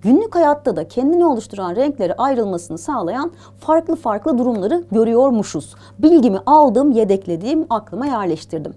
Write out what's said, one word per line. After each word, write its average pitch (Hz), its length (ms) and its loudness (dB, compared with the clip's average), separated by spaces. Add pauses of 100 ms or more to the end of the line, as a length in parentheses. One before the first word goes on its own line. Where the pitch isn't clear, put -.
Günlük 339 340 2
hayatta 294 400 2
da 160 120 -6
kendini 330 380 0
oluşturan 208 500 -4
renklere 247 380 -2
ayrılmasını 208 640 -2
sağlayan 254 540 -6 (280)
farklı 320 360 0
farklı 233 420 -4
durumları 233 540 -2
görüyormuşuz. 226 840 0 (240)
Bilgimi 247 460 4
aldım, 277 460 4
yedeklediğim, 202 800 0
aklıma 220 360 -6
yerleştirdim. 170 720 -6